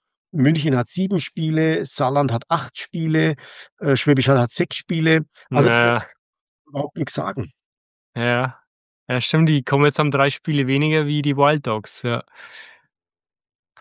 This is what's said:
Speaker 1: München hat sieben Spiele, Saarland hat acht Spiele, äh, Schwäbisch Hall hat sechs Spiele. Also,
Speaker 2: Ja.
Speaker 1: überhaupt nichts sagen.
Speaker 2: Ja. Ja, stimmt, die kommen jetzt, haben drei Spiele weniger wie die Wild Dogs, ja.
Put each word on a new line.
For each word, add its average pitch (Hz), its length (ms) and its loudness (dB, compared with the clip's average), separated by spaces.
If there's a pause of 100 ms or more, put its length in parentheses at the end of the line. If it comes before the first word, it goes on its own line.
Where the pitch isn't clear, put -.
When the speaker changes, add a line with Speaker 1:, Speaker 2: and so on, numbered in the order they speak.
(340)
Speaker 1:
München 147 440 2
hat 120 100 -2
sieben 190 320 -2
Spiele, 160 640 -2
Saarland 139 480 -2
hat 120 160 -4
acht - 300 -6
Spiele, 160 560 -2 (440)
äh, 143 180 0
Schwäbisch 135 320 2
Hall 135 120 4
hat 120 100 0
sechs - 260 -4
Spiele. 160 500 0 (240)
Also, 120 200 4
Speaker 2:
Ja. 117 360 2 (600)
Speaker 1:
überhaupt 143 300 -8
nichts 156 160 -6
sagen. 156 400 -8 (640)
Speaker 2:
Ja. 120 440 -2 (500)
Ja, 123 120 -2
stimmt, 160 300 2
die 143 120 2
kommen 139 220 2
jetzt, 147 140 2
haben 151 120 0
drei 139 200 2
Spiele 143 360 -4
weniger 151 400 0
wie 147 140 -2
die 143 160 -2
Wild 143 300 0
Dogs, 107 360 -8
ja. 120 220 -4 (1600)